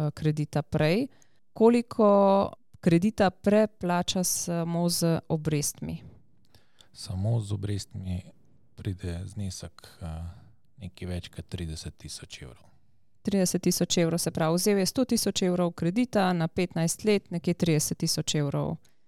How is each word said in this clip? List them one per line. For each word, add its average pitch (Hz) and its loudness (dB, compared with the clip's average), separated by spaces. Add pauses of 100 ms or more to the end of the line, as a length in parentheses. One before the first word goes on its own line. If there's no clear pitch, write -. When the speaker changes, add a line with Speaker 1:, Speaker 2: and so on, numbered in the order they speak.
(100)
Speaker 1:
kredita 151 -2
prej, 170 2 (480)
koliko 202 4 (240)
kredita 180 4
preplača 190 0
samo 170 -2
z 170 2
obrestmi? 156 -4 (880)
Speaker 2:
Samo 98 -4
z 104 -6
obrestmi 98 -6 (500)
pride 90 -8
znesek, 95 -10 (240)
eh, 87 -14 (680)
nekaj 90 -14
več 90 -8
kot - -14
trideset 80 -10
tisoč - -16
evrov. 64 -18 (600)
Speaker 1:
Trideset 185 0
tisoč - 0
evrov, 170 2
se 170 -4
pravi, 165 0
vzel 196 2
je 185 0
sto 262 -2
tisoč 220 -2
evrov 180 2
kredita, 190 0
na 165 0
petnajst 170 -2
let, 208 2
nekje 170 -2
trideset 160 0
tisoč - -2
evrov, 147 -2 (320)